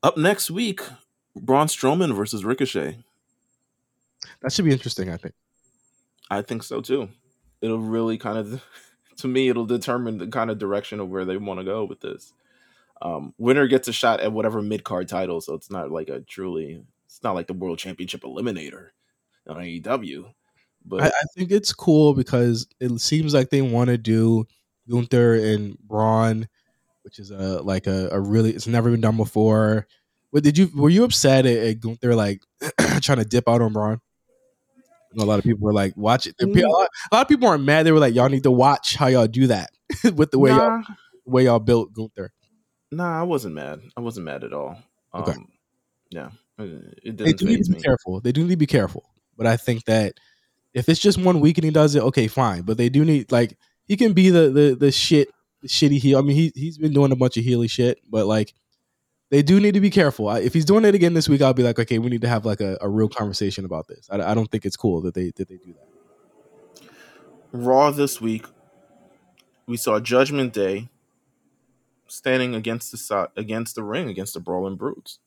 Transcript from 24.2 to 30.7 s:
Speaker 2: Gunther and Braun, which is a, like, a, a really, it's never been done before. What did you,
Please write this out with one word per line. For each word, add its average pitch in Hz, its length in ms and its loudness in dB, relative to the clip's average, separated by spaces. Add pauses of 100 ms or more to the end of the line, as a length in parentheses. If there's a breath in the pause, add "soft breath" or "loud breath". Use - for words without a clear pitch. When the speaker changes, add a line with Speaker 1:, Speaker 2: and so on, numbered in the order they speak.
Speaker 2:
Gunther 120 440 2
and 107 440 -2
Braun, 110 680 0 (540)
which - 180 -20
is 98 100 -18
a, 95 320 -6
like, 95 240 -4
a, 95 240 -2
a 98 100 -4
really, 110 300 2
it's 107 160 -8
never 117 240 2
been 117 100 2
done 110 160 2
before. 107 680 2 (440)
What 147 120 2
did 147 160 4
you, 185 160 6